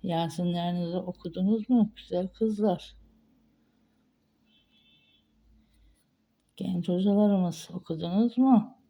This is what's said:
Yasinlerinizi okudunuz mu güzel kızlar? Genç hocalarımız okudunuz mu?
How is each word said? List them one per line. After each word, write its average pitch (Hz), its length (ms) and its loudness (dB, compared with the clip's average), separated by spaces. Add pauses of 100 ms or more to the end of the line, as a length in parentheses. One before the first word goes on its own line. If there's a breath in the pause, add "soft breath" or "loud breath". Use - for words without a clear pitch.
Yasinlerinizi 175 920 -4
okudunuz 190 720 -4
mu 220 260 2
güzel 185 320 -6
kızlar? 208 680 -4 (3500)
Genç 185 320 -4
hocalarımız 196 840 2
okudunuz 180 640 -2
mu? 254 400 4 (120)